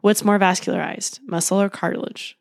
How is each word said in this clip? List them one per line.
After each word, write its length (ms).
What's 220
more 140
vascularized, 880
muscle 340
or 100
cartilage? 720